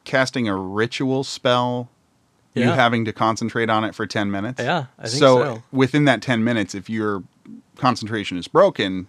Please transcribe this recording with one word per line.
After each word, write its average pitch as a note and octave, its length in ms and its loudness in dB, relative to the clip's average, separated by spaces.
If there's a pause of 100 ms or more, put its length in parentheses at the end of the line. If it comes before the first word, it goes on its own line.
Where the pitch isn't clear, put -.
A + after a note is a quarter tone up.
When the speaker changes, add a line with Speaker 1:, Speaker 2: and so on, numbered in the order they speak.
Speaker 1:
casting B2+ 440 0
a G2 80 0
ritual A#2 680 -2
spell, B2 640 -2 (640)
you A#2+ 100 0
Speaker 2:
Yeah. A#2 120 2
Speaker 1:
having A#2 300 4
to G#2 80 -4
concentrate A2+ 560 -2
on A2 140 2
it F#2+ 120 -6
for A2 100 -6
ten G2+ 240 -2
minutes? G#2 320 -6
Speaker 2:
Yeah, C#3 240 -2 (140)
I - 80 -18
think A2+ 120 -2
Speaker 1:
So C3 240 8
Speaker 2:
so. A#2 280 -6
Speaker 1:
within C3+ 340 2
that A#2+ 160 4
ten A#2 220 0
minutes, A2+ 320 -2
if G2 140 -12
your G#2 340 -2 (540)
concentration A2 600 -4
is E2+ 100 -10
broken, G2 600 0